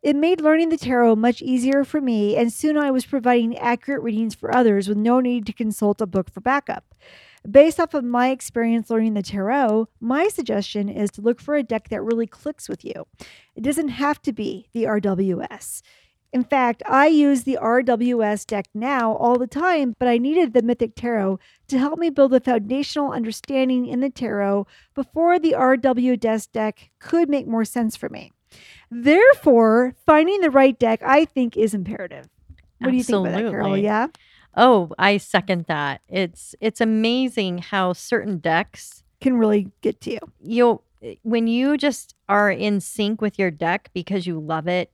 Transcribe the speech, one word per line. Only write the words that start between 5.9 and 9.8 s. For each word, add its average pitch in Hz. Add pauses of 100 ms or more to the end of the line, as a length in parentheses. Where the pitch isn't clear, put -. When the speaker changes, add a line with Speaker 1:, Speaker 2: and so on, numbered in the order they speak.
Speaker 1:
a 220
book 185
for -
backup. - (560)
Based 302
off 320
of 277
my 247
experience 233
learning 226
the 202
tarot, 220 (100)